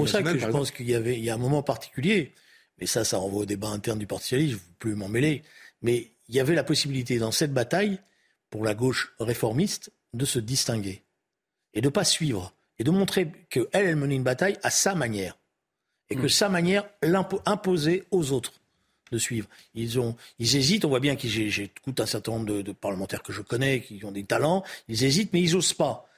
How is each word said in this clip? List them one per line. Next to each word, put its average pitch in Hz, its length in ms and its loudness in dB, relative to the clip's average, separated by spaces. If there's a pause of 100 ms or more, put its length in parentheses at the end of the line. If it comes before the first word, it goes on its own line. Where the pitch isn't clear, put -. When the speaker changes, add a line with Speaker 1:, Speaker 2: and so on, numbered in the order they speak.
Speaker 1:
pour 139 60 2
ça 208 100 2
que 185 60 2
Speaker 2:
national, 160 140 2
Speaker 1:
je 113 60 -2
Speaker 2:
par 110 60 0
Speaker 1:
pense 139 180 0
Speaker 2:
exemple. - 80 -10
Speaker 1:
qu'il 120 120 -4
y 120 60 4
avait, 117 220 0
il 113 60 -6
y 113 80 -2
a - 20 0
un 113 60 -2
moment 139 240 2
particulier, 143 680 0 (480)
mais 90 60 -8
ça, 113 180 0
ça 107 140 0
renvoie 98 240 0
au 104 40 -2
débat 101 240 -6
interne 104 280 -4
du 104 80 -8
Parti 98 200 -8
socialiste, 143 260 2
je 113 40 -4
ne 98 40 -8
veux - 200 -20
plus 110 160 -4
m'en 101 140 -6
mêler, 131 320 0 (400)
mais 117 300 0 (180)
il 117 60 -2
y 135 40 2
avait 139 160 4
la 143 80 2
possibilité 131 540 0
dans 113 140 0
cette 143 220 0
bataille, 185 460 0 (520)
pour 110 120 -6
la 107 120 2
gauche 120 440 -2
réformiste, 117 720 -2 (220)
de 120 120 -4
se 131 120 0
distinguer 110 640 -2 (720)
et 110 80 -2
de 139 80 2
pas 190 140 2
suivre, 113 500 -2 (240)
et 117 60 -2
de 135 80 2
montrer 185 400 0 (180)
qu'elle, 120 220 0
elle 185 240 2
menait 143 200 0
une 131 80 0
bataille 151 380 0
à 123 80 0
sa - 240 2
manière, 107 440 -2 (760)
et - 40 -4
que 131 100 0
Speaker 3:
Hmm. 135 40 2
Speaker 1:
sa 208 200 4
manière 185 360 2 (160)
l'impo-, 185 460 2
imposait 185 640 2
aux 156 200 2
autres 127 220 -2 (580)
de 117 60 -2
suivre. 110 300 -4 (260)
Ils 117 260 -4
ont, 117 160 -2 (220)
ils 117 180 2
hésitent, 160 300 4
on 151 40 2
voit 131 100 4
bien 139 160 2
qu'ils, 123 160 -4
j'ai, 107 180 0
j'écoute 104 500 -6
un 113 60 0
certain 110 280 -4
nombre 113 120 -4
de, 104 160 -2
de 98 100 -8
parlementaires 98 520 -6
que 101 100 -10
je 101 80 -8
connais, 131 400 0
qui 101 240 -14
ont 101 60 -10
des 101 120 -6
talents, 151 400 2 (240)
ils 113 160 0
hésitent, 151 300 2
mais 175 80 4
ils 170 140 4
osent - 180 2
pas, 139 340 -2 (100)